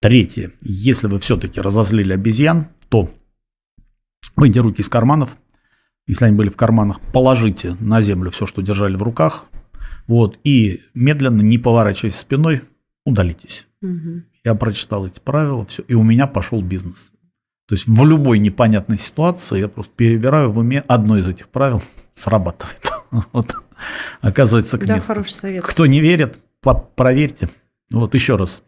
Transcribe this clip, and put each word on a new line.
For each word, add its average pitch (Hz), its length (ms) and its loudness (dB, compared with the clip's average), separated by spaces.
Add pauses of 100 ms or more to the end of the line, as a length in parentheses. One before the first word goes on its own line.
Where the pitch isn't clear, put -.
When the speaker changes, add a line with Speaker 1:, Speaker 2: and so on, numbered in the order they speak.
Speaker 1:
Третье. 104 500 0 (100)
Если 107 460 -2
вы 101 120 -2
всё-таки - 400 -4
разозлили 98 540 0
обезьян, 135 540 0 (220)
то 98 200 0 (1300)
выньте 127 240 6
руки 113 220 0
из - 80 -4
карманов. 131 460 0 (680)
Если - 200 0
они 107 120 4
были 104 120 2
в 95 60 -16
карманах, 110 460 0 (100)
положите 113 680 0
на 110 220 2
землю 92 300 0
всё, - 140 -6
что - 160 -8
держали 98 340 -2
в 95 80 -4
руках. 120 420 -2 (600)
Вот, 117 380 2
и 113 360 2 (120)
медленно, 131 480 2
не 110 160 4
поворачиваясь 113 580 0
спиной, 147 460 -2 (440)
удалитесь. 95 600 -4 (140)
Speaker 2:
Мгм. 170 440 -10 (200)
Speaker 1:
Я 113 100 0
прочитал 104 500 -6
эти 90 140 -14
правила, 139 460 -4
всё, - 180 -14
и - 120 -4
у 113 80 4
меня 117 240 4
пошёл 110 340 -4
бизнес. 92 500 -8 (560)
То - 80 -4
есть - 120 -4
в 117 180 6
любой 143 340 4
непонятной 104 580 2
ситуации 165 640 -4
я 101 80 -4
просто - 300 -12
перебираю 117 560 2
в 110 60 0
уме, 123 280 0
одно 110 300 2
из 92 100 0
этих - 220 -8
правил 127 320 -2 (320)
срабатывает. - 680 -4 (300)
<laughs> - 200 -4
Вот. 120 240 -4 (640)
Оказывается, 117 580 2
к - 80 -6
Speaker 2:
Да, 214 100 0
Speaker 1:
месту. - 120 -4
Speaker 2:
хороший 208 240 -6
совет. 190 320 -10
Speaker 1:
Кто - 220 0
не 139 160 4
верит, 156 380 0 (220)
по-, 165 120 2 (220)
проверьте. 131 540 0 (400)
Вот 113 260 -2
ещё 127 200 2
раз. 95 320 -4